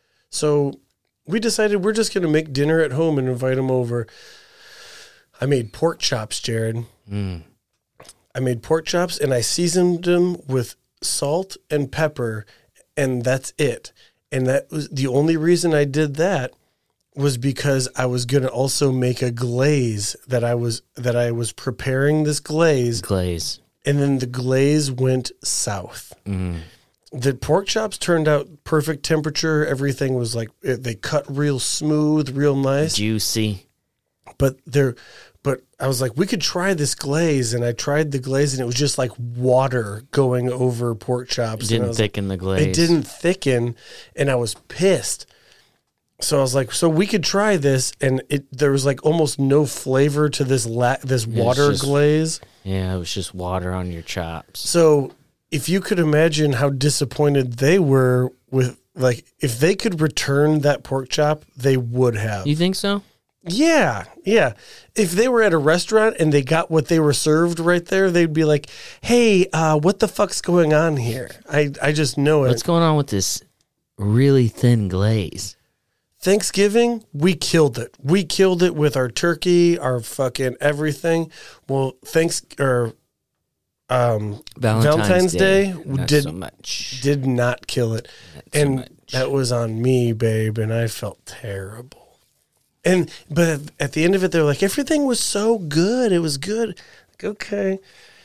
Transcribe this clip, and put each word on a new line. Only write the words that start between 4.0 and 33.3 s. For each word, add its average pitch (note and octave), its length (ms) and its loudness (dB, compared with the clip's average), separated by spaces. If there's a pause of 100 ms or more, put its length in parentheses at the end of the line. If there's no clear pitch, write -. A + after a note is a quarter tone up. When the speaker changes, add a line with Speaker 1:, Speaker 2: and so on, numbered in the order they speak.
Speaker 1:
I C3 60 -4
made B2+ 260 0
pork D#3+ 260 -2
chops, - 420 -4
Jared. A2+ 440 -4 (260)
Speaker 2:
Mm. F#2+ 320 -4 (920)
Speaker 1:
I B2+ 60 -6
made B2+ 220 -2
pork D#3+ 240 -2
chops F3 320 -2
and C#3 160 0
I A#2+ 60 2
seasoned F3 640 0
them F3 320 2 (100)
with C3 300 -4 (260)
salt E3 540 -4 (140)
and D3 200 -2
pepper, B2 560 -4 (500)
and C3 280 -2
that's C3 340 -2
it. C3 340 -4 (400)
And C3 140 0
that C3+ 240 -2
was, D#3 180 -8
the C3+ 180 -4
only D3 300 2
reason E3+ 380 2
I D3 100 4
did C#3+ 320 -2
that D3+ 360 -2 (600)
was C#3 240 0
because C3+ 580 0
I B2+ 100 0
was B2 200 -2
gonna C3 220 2
also C3 440 0
make B2+ 300 0
a B2 80 0
glaze A#2+ 840 0 (100)
that A#2+ 180 -2
I A#2+ 100 0
was, A#2+ 280 -4 (140)
that A#2+ 200 -2
I A#2+ 140 0
was A#2 220 -4
preparing C3+ 720 -2
this D3 160 -2
glaze. C#3 600 0
Speaker 2:
Glaze. F2+ 600 -2 (240)
Speaker 1:
And C#3+ 160 0
then C#3 180 2
the B2+ 80 -4
glaze C3 640 2
went C3 420 0 (100)
south. - 680 -6 (140)
Speaker 2:
Mm. F#2 340 -4 (520)
Speaker 1:
The C3 220 -2
pork F3 320 -2
chops G#3+ 300 -4
turned E3 320 0
out C#3+ 200 0 (160)
perfect D3+ 400 -2
temperature. D#3 600 -2
Everything C#3 500 -2
was A#2+ 200 -4
like, A2+ 160 -6 (120)
it, C3 200 -2
they A#2 120 -4
cut C#3+ 300 -4 (100)
real C#3+ 240 0
smooth, D3+ 800 0
real C#3+ 200 2
nice. C#3 400 0
Speaker 2:
Juicy. G#2+ 680 -2 (720)